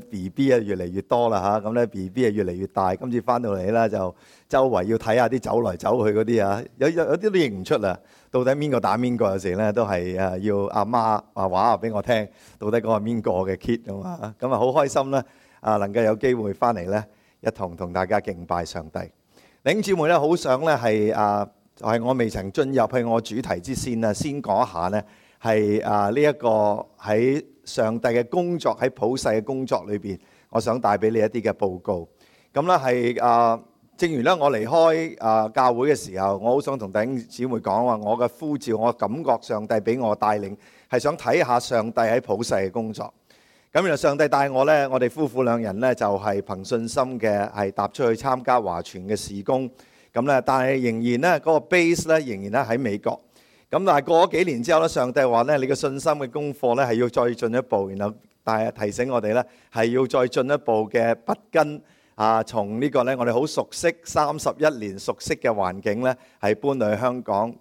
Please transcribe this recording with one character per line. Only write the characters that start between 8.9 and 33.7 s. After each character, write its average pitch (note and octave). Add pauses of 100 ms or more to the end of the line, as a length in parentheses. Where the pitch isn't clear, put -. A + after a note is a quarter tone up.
邊 B2
個， G#2
有 F#2+
時 F2+
呢， G#2
都 A2
係， F#2
啊， F#2
要 G2+
阿 G#2
媽 A2+ (140)
話 G2
話 G2
畀 A2+
我 G#2
聽， A2 (320)
到 G#2+
底 A2+
嗰 -
個 A2 (100)
係 -
邊 A2+
個 G#2
嘅 F#2+
kid A#2
吖 G2
嘛， G#2+
噉 B2+
啊， A2+
好 A#2+
開 C#3
心 C3+
呢， C3+ (380)
啊， G#2+
能 G2+
夠 A#2
有 A2
機 B2+
會 G#2+
返 A#2+
嚟 F2
呢， G#2+ (360)
一 A2+
同 F#2
同 F2
大 F#2
家 G#2
敬 F2
拜 F2
上 D#2+
帝。 F#2 (640)
弟 C#3
兄 G#3
姊 G3+
妹 D#3
呢， F3
好 D#3
想 C3+
呢， D3+
係， A2
啊， G#2 (320)
係 A2+
我 B2
未 A#2+
曾 G2
進 C3+
入 A#2+
去 B2
我 A#2
主 G#2+
題 F2+
之 B2+
先 A#2
呢， G#2+
先 C#3+
講 G#2+
一 B2
下 E2+ (100)
呢， G#2 (400)
係， G#2+
啊， G#2
呢 B2+
一 D3
個 G#2+ (160)
喺 A#2+ (200)
上 A2+
帝 B2
嘅 A#2+
工 F3
作， A#2+
喺 B2
普 A#2
世 C3
嘅 A2
工 C3
作 A#2
裏 G#2
邊， F#2+ (320)
我 A2+
想 A#2
帶 G#2
畀 A2
你 A2+
一 -
啲 A2
嘅 G#2
報 F#2
告。 F2+ (420)
噉 C#3+
呢， F3
係， B2
啊， A#2 (340)